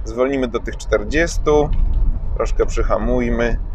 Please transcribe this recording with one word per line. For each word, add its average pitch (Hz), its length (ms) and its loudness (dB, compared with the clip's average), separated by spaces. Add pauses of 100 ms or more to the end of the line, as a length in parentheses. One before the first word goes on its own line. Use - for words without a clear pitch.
zwolnimy 127 440 0
do 113 120 -4
tych - 180 -6
czterdziestu. 147 920 0 (680)
Troszkę 110 300 0
przyhamujmy. 117 960 0 (160)